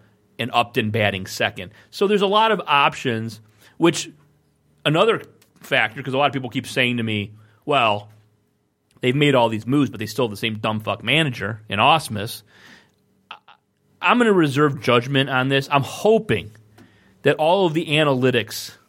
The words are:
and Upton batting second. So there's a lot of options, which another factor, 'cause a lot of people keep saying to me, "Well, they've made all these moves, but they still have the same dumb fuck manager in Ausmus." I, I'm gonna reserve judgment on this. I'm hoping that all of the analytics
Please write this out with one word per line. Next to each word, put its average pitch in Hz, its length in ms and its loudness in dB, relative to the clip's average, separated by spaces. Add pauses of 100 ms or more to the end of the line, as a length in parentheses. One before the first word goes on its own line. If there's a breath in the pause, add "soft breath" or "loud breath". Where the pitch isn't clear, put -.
(400 soft breath)
and 120 140 -8
Upton 117 360 0
batting 101 360 0
second. 98 460 -6 (180 soft breath)
So - 180 -2
there's 202 140 2
a 202 60 2
lot 214 240 2
of 190 160 0
options, 135 720 0 (380 soft breath)
which - 320 0 (760)
another 175 360 2 (400)
factor, 120 420 -2
'cause 135 100 -6
a 131 40 -2
lot 143 100 2
of 123 60 -6
people 127 160 -6
keep 127 180 -8
saying 123 300 0
to 117 60 -4
me, 107 280 -4 (340 soft breath)
"Well, 117 440 0 (920)
they've 127 160 0
made 147 200 2
all 120 120 4
these 107 200 -6
moves, 135 220 0
but 98 100 -12
they 107 60 -8
still 123 200 -2
have 107 60 -4
the 98 60 -10
same 110 180 -4
dumb 110 260 -4
fuck 107 220 -6
manager 120 680 -2
in 101 100 -4
Ausmus." 120 640 -2 (880 soft breath)
I, - 60 -18 (640)
I'm 196 160 4
gonna 226 160 4
reserve 143 480 2
judgment 127 480 2
on 131 180 0
this. 135 240 0
I'm 143 120 4
hoping 214 680 0 (720 soft breath)
that 147 160 2
all 180 280 2
of 160 80 0
the 165 120 -2
analytics 131 920 0 (120)